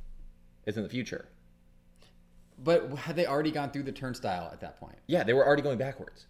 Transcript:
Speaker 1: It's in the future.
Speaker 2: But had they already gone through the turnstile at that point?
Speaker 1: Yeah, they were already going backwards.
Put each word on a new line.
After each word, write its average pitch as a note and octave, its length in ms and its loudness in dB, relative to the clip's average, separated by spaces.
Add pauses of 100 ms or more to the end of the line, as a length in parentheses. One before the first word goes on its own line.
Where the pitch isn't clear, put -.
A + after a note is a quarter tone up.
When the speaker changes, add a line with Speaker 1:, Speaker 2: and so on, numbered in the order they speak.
(680)
Speaker 1:
It's G#2+ 100 -2
in G#2+ 60 -2
the - 60 -6
future. - 380 -6 (1300)
Speaker 2:
But D#3 340 2
had D3 220 -6
they E3+ 100 2
already D3+ 260 2
gone C#3+ 200 -4
through C#3 120 -6
the C3 80 -6
turnstile G2 640 -4
at - 80 -16
that D2+ 180 -12
point? - 180 -18 (100)
Speaker 1:
Yeah, D#3 160 2
they A2 100 4
were C3+ 140 8
already D3 160 6
going C#3 160 0
backwards. - 500 -8